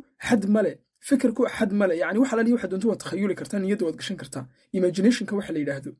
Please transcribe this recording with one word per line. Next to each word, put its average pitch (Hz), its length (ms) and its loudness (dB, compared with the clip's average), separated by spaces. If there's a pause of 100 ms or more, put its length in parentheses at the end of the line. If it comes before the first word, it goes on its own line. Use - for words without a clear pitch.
(200)
xad 208 280 2
ma 208 160 4
leh. - 120 0 (300)
Fikirku 254 420 2
xad 202 260 -2
ma 202 140 2
leh. 165 120 0
Yacni, 175 200 0
wax 262 120 4
alaaliya 226 240 2
waxaad 190 160 -2
doonto 190 180 -2
waad 196 100 0
takhayuli 190 360 -2
kartaa, - 240 -6
niyadda 196 260 -2
waad 160 120 -4
gashan 190 200 -8
kartaa. - 260 -12 (300)
Imaginationka 196 600 2
waxa 196 180 -4
la 151 60 -4
yidhaahdo. 139 400 -6